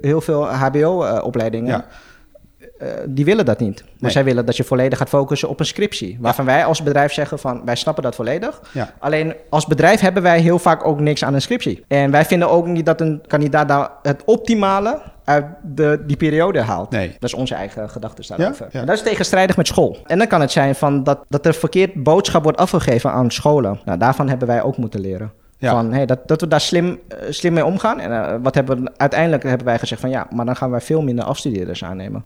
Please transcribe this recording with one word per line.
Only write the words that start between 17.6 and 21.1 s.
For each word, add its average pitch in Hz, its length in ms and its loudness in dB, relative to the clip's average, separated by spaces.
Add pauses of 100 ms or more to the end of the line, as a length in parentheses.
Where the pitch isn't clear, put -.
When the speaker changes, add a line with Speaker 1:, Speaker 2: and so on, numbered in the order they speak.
Speaker 1:
gedachten 110 380 -12
Speaker 2:
Ja, - 100 -12
Speaker 1:
daarover. 180 340 -2
Speaker 2:
ja. 135 80 -8
Speaker 1:
En 120 60 -8
dat 170 100 2
is 214 80 -2
tegenstrijdig 190 540 2
met 170 100 2
school. 135 380 0
En 170 120 -2
dan 220 100 2
kan 180 140 2
het 139 100 0
zijn 139 240 2
van 143 280 0
dat, 143 160 0 (100)